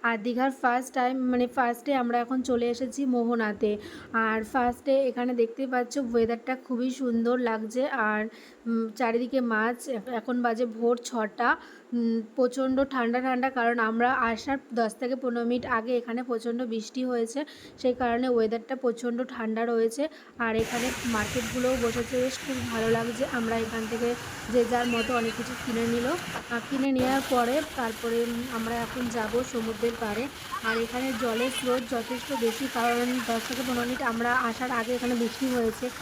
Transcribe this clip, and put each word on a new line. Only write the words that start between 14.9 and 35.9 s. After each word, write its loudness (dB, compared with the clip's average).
থেকে -2
পনেরো -2
মিনিট 0
আগে 0
এখানে -2
প্রচণ্ড -2
বৃষ্টি -4
হয়েছে, 0
সেই 2
কারণে 0
ওয়েদারটা 2
প্রচণ্ড 0
ঠান্ডা -2
রয়েছে। 2
আর 0
এখানে 0
মার্কেটগুলোও 0
বসেছে, 0
বেশ 0
খুব -2
ভালো 0
লাগছে। 2
আমরা 0
এখান -2
থেকে 0
যে 6
যার 2
মতো 2
অনেক 0
কিছু -6
কিনে 0
নিল। 2
আহ, -4
কিনে 2
নেওয়ার 4
পরে 4
তারপরে, -2
উম, -2
আমরা -2
এখন -4
যাব 0
সমুদ্রের 0
পাড়ে। -2
আর 0
এখানে -2
জলের 0
স্রোত -2
যথেষ্ট -4
বেশি, 0
কারণ 2
দশ 0
থেকে -4
পনেরো 0
মিনিট -2
আমরা 2
আসার 2
আগে 0
এখানে 0
বৃষ্টি 0
হয়েছে। 0